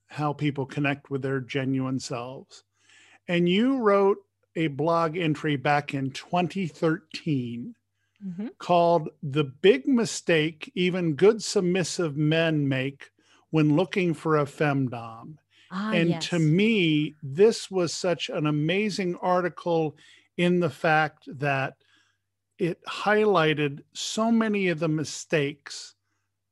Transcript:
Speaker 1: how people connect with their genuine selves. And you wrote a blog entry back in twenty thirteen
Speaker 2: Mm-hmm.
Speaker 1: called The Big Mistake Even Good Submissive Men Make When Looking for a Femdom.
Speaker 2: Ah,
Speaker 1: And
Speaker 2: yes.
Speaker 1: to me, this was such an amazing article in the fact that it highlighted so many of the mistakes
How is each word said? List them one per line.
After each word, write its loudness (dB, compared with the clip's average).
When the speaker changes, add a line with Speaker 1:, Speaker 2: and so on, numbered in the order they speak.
Speaker 1:
how -4
people -4
connect -4
with -4
their -4
genuine -4
selves. -12
And 2
you 2
wrote 4
a 0
blog 0
entry 0
back 0
in -4
twenty -4
thirteen -4
Speaker 2:
Mm-hmm. -10
Speaker 1:
called 2
The -2
Big 4
Mistake 0
Even 0
Good 4
Submissive -2
Men 2
Make -4
When 4
Looking 0
for 0
a 2
Femdom. -4
Speaker 2:
Ah, -6
Speaker 1:
And 2
Speaker 2:
yes. -4
Speaker 1:
to 0
me, 2
this 2
was -2
such -2
an -2
amazing -2
article 0
in 4
the 0
fact 0
that -2
it -2
highlighted 2
so -2
many 2
of 0
the -2
mistakes -4